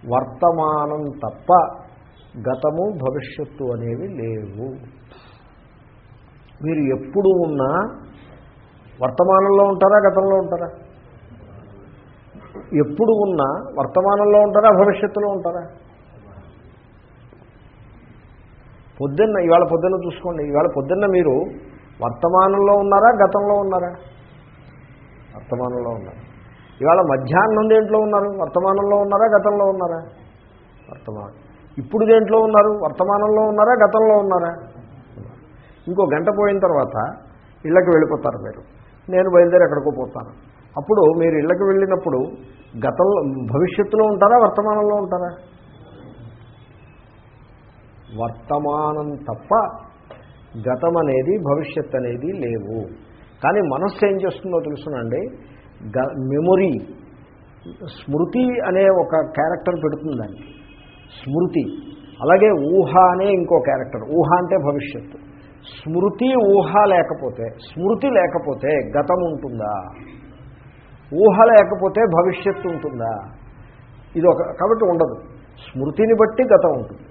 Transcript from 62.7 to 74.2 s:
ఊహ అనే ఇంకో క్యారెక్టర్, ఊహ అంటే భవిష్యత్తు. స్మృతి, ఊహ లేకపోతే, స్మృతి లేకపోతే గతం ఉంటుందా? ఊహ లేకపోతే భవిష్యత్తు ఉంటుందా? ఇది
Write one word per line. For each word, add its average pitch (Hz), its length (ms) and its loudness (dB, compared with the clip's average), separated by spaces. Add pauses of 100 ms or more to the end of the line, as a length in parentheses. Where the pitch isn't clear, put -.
ఊహ 160 120 2 (220)
అనే 185 140 0
ఇంకో 175 340 2
క్యారెక్టర్, 127 420 -4
ఊహ 147 260 0 (100)
అంటే 180 180 -2
భవిష్యత్తు. - 760 -6 (300)
స్మృతి, 202 960 0
ఊహ 165 160 0 (140)
లేకపోతే, 143 600 -2
స్మృతి 185 580 -4
లేకపోతే 151 640 0
గతం 143 500 -2
ఉంటుందా? 123 560 -6 (1400)
ఊహ 202 300 6
లేకపోతే 202 560 4
భవిష్యత్తు 185 680 -2
ఉంటుందా? 123 500 -8 (1000)
ఇది 165 120 2